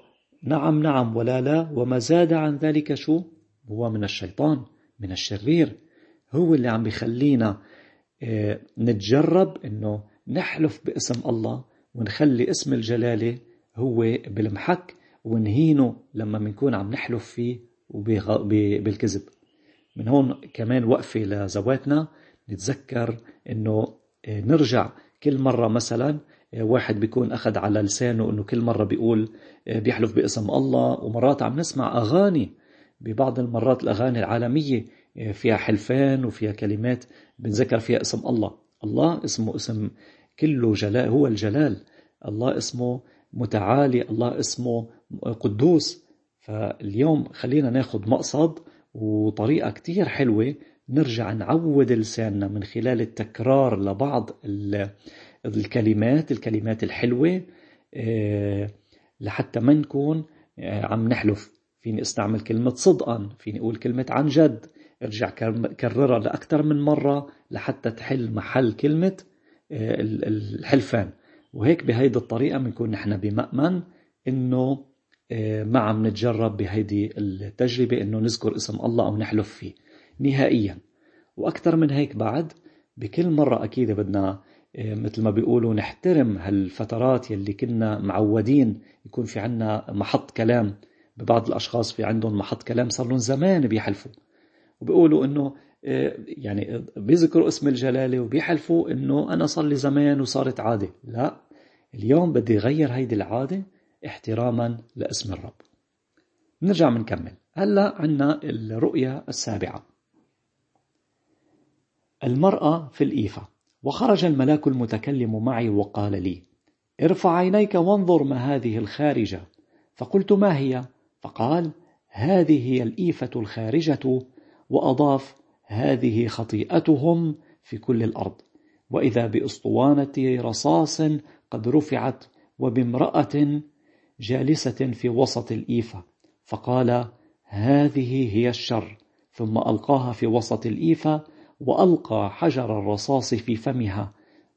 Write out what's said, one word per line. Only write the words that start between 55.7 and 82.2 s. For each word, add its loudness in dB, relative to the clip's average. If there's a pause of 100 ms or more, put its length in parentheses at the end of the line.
الكلمات -4
الحلوة، 0 (520)
آه، -2 (500)
لحتى -6
ما 6
نكون، 0 (340)
آه، -4
عم 0
نحلف. -2 (200)
فيني -6
استعمل -2
كلمة -2
صدقًا، 2 (100)
فيني -10
أقول -4
كلمة -4
عن 0
جد، 4 (360)
ارجع -4
كر-، -4
كررها 2
لأكثر 0
من 2
مرة 2 (240)
لحتى -6
تحل -4
محل 0
كلمة، 0 (560)
آه، -2
ال-، -2 (340)
الحلفان. 2 (420)
وهيك 2
بهيدي 2
الطريقة -2
بنكون -4
نحن -2
بمأمن -2 (460)
إنه، 0 (420)
آه، -2
ما 2
عم 2
نتجرب 0
بهيدي -2
التجربة -2
إنه -4
نذكر -2
اسم -8
الله 2
أو -2
نحلف -2
فيه -16 (460)
نهائيًا. 2 (580)
وأكثر 0
من 4
هيك -2
بعد، -4 (440)